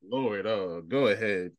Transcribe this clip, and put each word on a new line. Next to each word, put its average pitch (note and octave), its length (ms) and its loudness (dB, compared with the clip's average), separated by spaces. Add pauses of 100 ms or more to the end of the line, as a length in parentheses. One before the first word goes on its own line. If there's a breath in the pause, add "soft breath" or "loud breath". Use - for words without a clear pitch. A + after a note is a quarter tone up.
Lord, G#2+ 400 -2
uh, F#2 400 -2
go C3 200 2
ahead. G2+ 520 0